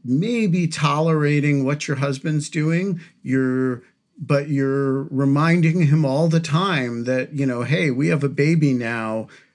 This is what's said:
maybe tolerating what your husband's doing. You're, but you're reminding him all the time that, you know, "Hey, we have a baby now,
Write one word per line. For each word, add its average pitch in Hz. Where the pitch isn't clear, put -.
maybe 180
tolerating 147
what 147
your 143
husband's 143
doing. 165
You're, 131
but 143
you're 135
reminding 160
him 151
all 139
the 165
time 143
that, 127
you 139
know, 120
"Hey, 156
we 139
have 151
a 143
baby 147
now, 113